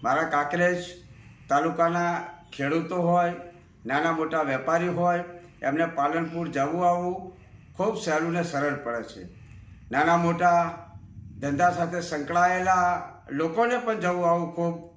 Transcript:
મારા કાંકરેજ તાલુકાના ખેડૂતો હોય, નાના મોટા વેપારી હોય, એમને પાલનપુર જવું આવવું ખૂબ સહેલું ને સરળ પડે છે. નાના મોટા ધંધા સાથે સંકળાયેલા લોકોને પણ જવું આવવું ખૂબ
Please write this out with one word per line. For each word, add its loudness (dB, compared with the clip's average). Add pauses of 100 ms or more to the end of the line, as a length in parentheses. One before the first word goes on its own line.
મારા 0
કાંકરેજ 0 (680)
તાલુકાના 2 (420)
ખેડૂતો -2 (100)
હોય, 2 (540)
નાના 0
મોટા 0
વેપારી 0
હોય, 2 (440)
એમને 0 (120)
પાલનપુર -2 (100)
જવું 0
આવવું 0 (600)
ખૂબ -2
સહેલું 0
ને 0
સરળ -2
પડે -4 (100)
છે. -16 (680)
નાના 4
મોટા 4 (840)
ધંધા 4
સાથે -2
સંકળાયેલા 2 (520)
લોકોને 2
પણ -2
જવું 2
આવવું 2
ખૂબ 0 (220)